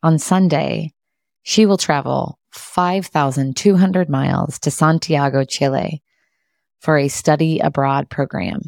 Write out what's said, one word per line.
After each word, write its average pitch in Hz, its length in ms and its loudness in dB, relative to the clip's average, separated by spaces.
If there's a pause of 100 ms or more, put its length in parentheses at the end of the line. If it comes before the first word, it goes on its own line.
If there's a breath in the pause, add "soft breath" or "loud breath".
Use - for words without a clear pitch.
On 160 160 4
Sunday, 160 760 0 (500)
she - 220 2
will 196 100 4
travel 135 640 -2 (120)
five 180 560 -4
thousand 135 500 -2
two 196 180 4
hundred 180 340 2
miles 139 500 -2
to 147 120 -2
Santiago, 143 720 0
Chile, 139 580 -2 (760)
for 156 180 0
a 139 120 2
study 160 500 0
abroad 139 500 -2
program. 135 580 -6